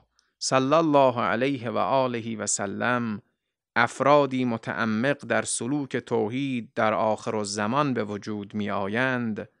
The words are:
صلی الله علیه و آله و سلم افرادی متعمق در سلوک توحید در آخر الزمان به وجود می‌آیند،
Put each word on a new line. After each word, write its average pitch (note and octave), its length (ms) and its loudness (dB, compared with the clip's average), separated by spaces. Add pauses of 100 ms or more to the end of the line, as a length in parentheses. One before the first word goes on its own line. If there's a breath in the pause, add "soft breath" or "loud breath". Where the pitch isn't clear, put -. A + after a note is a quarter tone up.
(380)
صلی C3 360 2
الله C#3 460 6
علیه A#2 500 0
و G#2+ 80 -2
آله A#2 580 0
و G#2 100 -6
سلم A2 760 -2 (540)
افرادی C3 680 2
متعمق A#2 720 -2
در A2+ 260 -2
سلوک C3 540 -4
توحید A#2+ 760 -4
در A2 200 2
آخر A2 420 0
الزمان G#2+ 580 0
به A2 100 -2
وجود G#2 500 -8
می‌آیند، G#2+ 920 -2 (120)